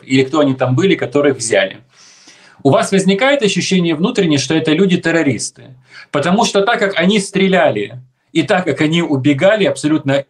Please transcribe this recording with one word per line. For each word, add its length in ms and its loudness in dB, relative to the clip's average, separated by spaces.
или 180 2
кто 160 -2
они 160 2
там 220 -2
были, 180 2
которых 440 0
взяли, 420 -2
у 80 2
вас 200 2
возникает 520 2
ощущение 520 0
внутреннее, 440 0
что 160 -2
это 180 0
люди-террористы? 1000 -2
Потому 340 0
что 180 0
так 180 0
как 160 -2
они 240 2
стреляли, 800 0
и 100 0
так 220 0
как 160 -4
они 220 0
убегали 640 2
абсолютно 640 -2